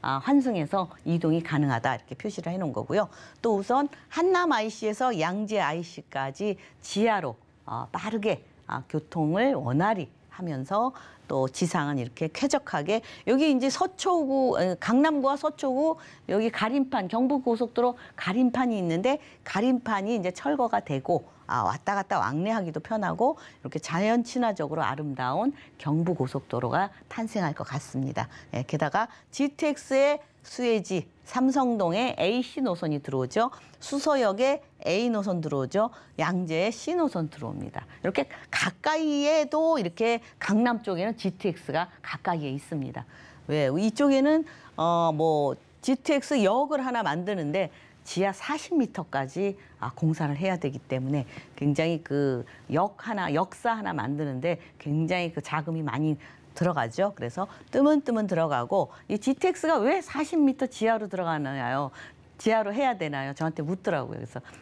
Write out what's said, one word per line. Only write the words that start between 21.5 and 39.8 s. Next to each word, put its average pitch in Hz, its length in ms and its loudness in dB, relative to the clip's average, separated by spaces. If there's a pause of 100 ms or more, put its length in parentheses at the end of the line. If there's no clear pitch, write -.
왔다 139 320 -2
갔다 196 240 0
왕래하기도 165 640 -2
편하고 220 560 0 (240)
이렇게 135 180 -8
자연 214 440 0
친화적으로 180 600 -2
아름다운 139 680 -2 (260)
경부고속도로가 147 1120 -2 (160)
탄생할 202 460 -4
것 151 120 -8
같습니다. - 640 -6 (260)
예, 123 100 -4
게다가 160 440 -2 (240)
지티엑스의 285 880 0 (240)
수혜지 214 640 -2 (160)
삼성동에 247 920 2
A씨 240 420 0
노선이 170 380 0
들어오죠. 139 520 0 (280)
수서역에 277 840 2 (220)
A 220 240 2
노선 196 320 -2
들어오죠. 151 480 0 (280)
양재에 175 540 0
C 311 240 -6
노선 196 340 0
들어옵니다. - 560 -10 (160)
이렇게 190 280 -2 (200)
가까이에도 302 1300 2
이렇게 226 440 0 (180)